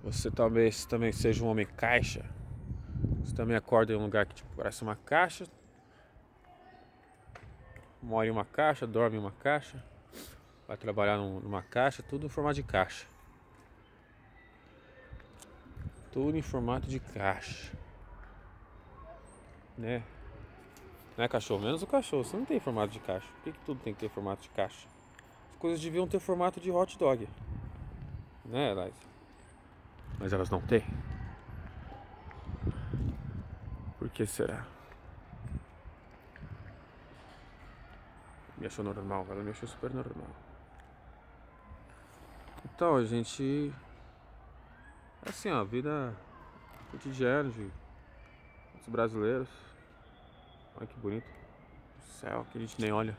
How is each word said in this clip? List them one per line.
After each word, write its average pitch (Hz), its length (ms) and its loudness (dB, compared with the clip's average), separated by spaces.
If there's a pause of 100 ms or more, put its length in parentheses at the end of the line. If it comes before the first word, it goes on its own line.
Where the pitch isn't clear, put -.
Você - 260 0
talvez 113 560 6
também 117 260 4
seja 113 320 6
um 117 40 4
homem 107 180 4
caixa. - 580 4 (960)
Você - 160 -2
também 117 200 4
acorda 113 380 8
em - 20 4
um 107 80 2
lugar 104 220 4
que, - 100 -14
tipo, - 200 -16
parece 110 280 -2
uma 107 120 0
caixa. 170 500 2 (2500)
Mora 113 260 4
em 113 40 4
uma 107 140 2
caixa, 147 400 4
dorme 110 320 4
em - 20 0
uma 101 120 -4
caixa, 139 520 0 (840)
vai 104 100 -6
trabalhar 104 400 4
num, 95 220 -2
numa 101 240 -4
caixa, 131 400 2
tudo 147 240 -6
em - 20 -4
formato 147 260 0
de 143 80 -2
caixa. - 440 2 (3000)
Tudo 147 260 2
em 151 40 0
formato 127 460 0
de 131 120 -2
caixa, - 800 -2 (2000)
né? 117 260 0 (1120)
Né, 120 100 4
cachorro? 104 360 2
Menos 151 180 0
o 196 60 -6
cachorro. 151 360 2
Você 180 140 -4
não 254 80 0
tem 277 140 2
formato 107 340 0
de 110 60 -10
caixa. - 280 -2
Por - 160 -20
que 156 80 -6
que - 140 -16
tudo 135 160 -4
tem 107 120 -4
que - 60 -10
ter 107 100 -2
formato 101 340 -4
de - 60 -18
caixa? - 380 -2 (640)
As - 60 -20
coisas 170 240 0
deviam 170 260 0
ter 185 120 2
formato 180 400 2
de 180 100 -2
hot 180 280 4
dog. 131 300 6 (1160)
Né, 120 260 2
Eliza? 95 300 -4 (1160)
Mas 95 120 0
elas 92 180 2
não 90 120 2
têm. 113 220 6 (3250)
Por 123 120 -4
que - 180 -2
será? - 380 -2 (4000)
Me 104 100 -6
achou 107 180 -4
normal, 98 440 -2
ela 98 140 -4
me 104 80 -4
achou 120 160 -8
super - 240 -6
normal. 127 380 -8 (2250)
Então, 165 300 4
a 123 80 8
gente, 135 680 0 (1500)
assim, - 260 -4
ó, 135 120 4
a - 20 2
vida 127 520 -2 (760)
cotidiana 135 580 2
de 107 220 -6 (1000)
muitos - 160 -18
brasileiros. 113 800 0 (1120)
Olha 113 80 -8
que 120 140 -14
bonito. 107 260 -4
Do - 800 -20
céu, 117 460 -6
que 120 80 -8
a - 20 -4
gente 113 180 -8
nem 107 120 4
olha. 110 280 2